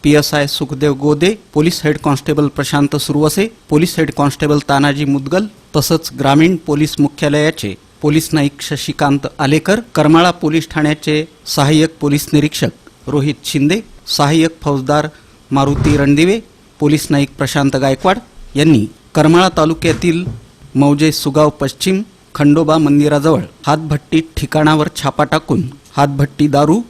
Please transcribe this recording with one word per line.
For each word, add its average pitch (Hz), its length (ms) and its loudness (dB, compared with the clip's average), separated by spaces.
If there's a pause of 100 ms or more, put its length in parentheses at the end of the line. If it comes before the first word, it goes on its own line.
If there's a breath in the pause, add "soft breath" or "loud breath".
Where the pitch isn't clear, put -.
पीएसआय 147 440 2
सुखदेव 143 480 -4
गोदे, 147 400 0 (200)
पोलीस 160 300 0
हेड 151 140 0
कॉन्स्टेबल 147 500 -2
प्रशांत 143 480 -2
सुरवसे, 151 520 -2 (200)
पोलीस 165 300 -2
हेड 160 180 -2
कॉन्स्टेबल 147 420 0 (100)
तानाजी 143 360 0
मुदगल, 139 420 -2 (300)
तसंच 156 340 -2 (100)
ग्रामीण 156 360 2
पोलीस 151 420 -4
मुख्यालयाचे 147 760 -2 (260)
पोलीस 151 320 0
नाईक 143 300 -2
शशिकांत 143 640 -2 (120)
आलेकर, 156 420 0 (140)
करमाळा 165 360 4
पोलीस 160 400 -4
ठाण्याचे 151 540 -2 (220)
सहाय्यक 156 540 0
पोलीस 147 320 -2
निरीक्षक 147 360 0 (380)
रोहित 143 280 -2 (100)
शिंदे, 156 360 0 (260)
सहाय्यक 160 560 0
फौजदार 147 460 -2 (420 soft breath)
मारुती 139 460 0
रणदिवे, 151 440 2 (400)
पोलीस 147 300 0
नाईक 143 280 0
प्रशांत 139 380 -2
गायकवाड 139 420 0 (360)
यांनी 139 320 2 (280)
करमाळा 165 420 4
तालुक्यातील 165 680 0 (500)
मौजे 143 380 2
सुगाव 147 360 0
पश्चिम 185 540 -4 (320)
खंडोबा 151 440 2
मंदिराजवळ 147 600 2 (260)
हातभट्टी 156 540 -2 (160)
ठिकाणावर 151 520 0 (140)
छापा 147 220 -2
टाकून 156 380 -2 (340)
हातभट्टी 143 520 0
दारू 151 420 2